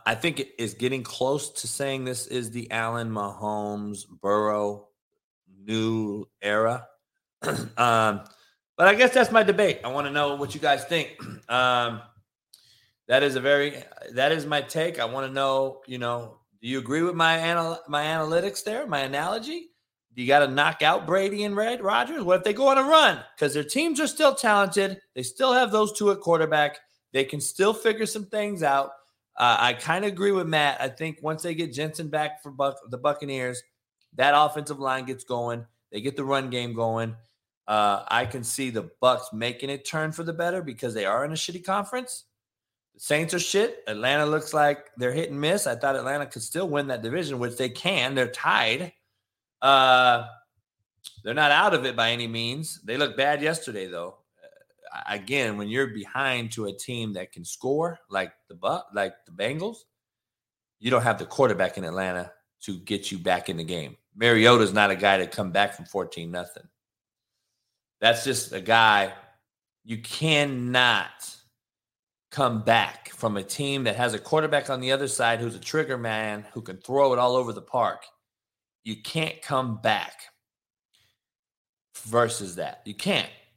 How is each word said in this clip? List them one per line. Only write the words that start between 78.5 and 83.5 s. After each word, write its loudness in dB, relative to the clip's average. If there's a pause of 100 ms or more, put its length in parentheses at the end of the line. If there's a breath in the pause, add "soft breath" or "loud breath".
You -10
can't -4
come -4
back -4 (1700)
versus 0
that. -8
You -12
can't. -2 (260)